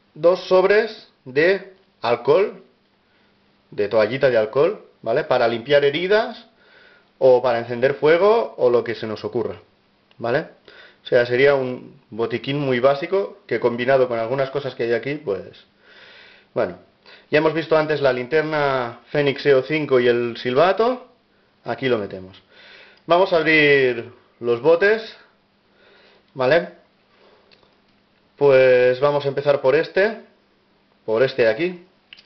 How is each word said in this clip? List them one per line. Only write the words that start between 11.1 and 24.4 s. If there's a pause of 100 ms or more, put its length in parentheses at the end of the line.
sería
un
botiquín
muy
básico, (100)
que
combinado
con
algunas
cosas
que
hay
aquí,
pues, (880)
bueno. (540)
Ya
hemos
visto
antes
la
linterna (100)
Fenix
E
O
cinco
y
el
silbato. (560)
Aquí
lo
metemos. (680)
Vamos
a
abrir (280)
los